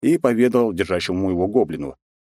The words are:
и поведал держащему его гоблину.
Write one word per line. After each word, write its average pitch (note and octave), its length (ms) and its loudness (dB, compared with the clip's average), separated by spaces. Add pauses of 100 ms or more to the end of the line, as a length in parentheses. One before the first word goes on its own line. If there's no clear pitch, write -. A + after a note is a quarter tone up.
и D#3 160 2
поведал A#2+ 560 2
держащему F#2 560 -2
его F2+ 180 0
гоблину. D#2+ 500 -2 (400)